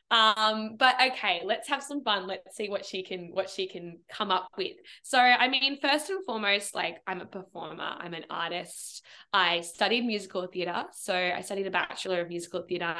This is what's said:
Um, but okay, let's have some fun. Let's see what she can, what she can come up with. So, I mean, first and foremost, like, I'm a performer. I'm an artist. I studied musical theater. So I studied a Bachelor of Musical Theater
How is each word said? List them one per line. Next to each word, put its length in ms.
Um, 680
but 220
okay, 460
let's 240
have 140
some 200
fun. 240
Let's 300
see 120
what 160
she 180
can, 280
what 180
she 180
can 320
come 200
up 280
with. 180
So, 160
I 280
mean, 320
first 300
and 160
foremost, 500
like, 220
I'm 140
a 40
performer. 720
I'm 180
an 140
artist. 760
I 300
studied 440
musical 420
theater. 440
So 240
I 260
studied 260
a 40
Bachelor 500
of 80
Musical 340
Theater 360